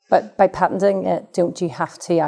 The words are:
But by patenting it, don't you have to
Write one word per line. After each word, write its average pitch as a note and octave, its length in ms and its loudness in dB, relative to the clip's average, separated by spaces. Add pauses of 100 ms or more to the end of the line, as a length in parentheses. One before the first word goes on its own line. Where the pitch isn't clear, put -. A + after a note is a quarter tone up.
(120)
But G#3 280 2
by G3 60 6 (140)
patenting F#3+ 380 0 (160)
it, - 80 -4 (160)
don't F3 240 0
you F3 60 -2 (140)
have D#3+ 120 -8 (120)
to - 60 -2 (160)